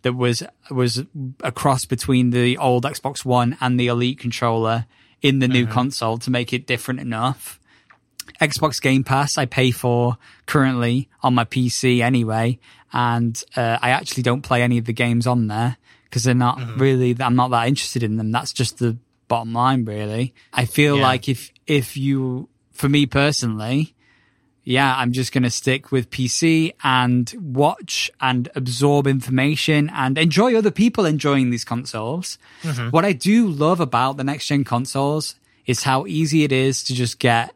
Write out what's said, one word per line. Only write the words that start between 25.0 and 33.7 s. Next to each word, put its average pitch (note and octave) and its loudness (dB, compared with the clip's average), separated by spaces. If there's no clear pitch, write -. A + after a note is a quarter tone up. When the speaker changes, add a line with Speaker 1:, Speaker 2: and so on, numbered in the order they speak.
Speaker 1:
just B2+ -2
gonna B2 2
stick C3+ -2
with B2+ -2
P B2+ -4
C D#3+ 2
and B2 4
watch D3+ -2
and B2+ 0
absorb C3+ 0
information C#3 0
and C3+ -2
enjoy E3+ 4
other G#3 2
people A3 2
enjoying C#3 0
these A#2+ -4
consoles. B2 -8
Speaker 2:
Mm-hmm. B2 -6
Speaker 1:
What E3 4
I G3+ 2
do G#3+ 2
love D#3+ 0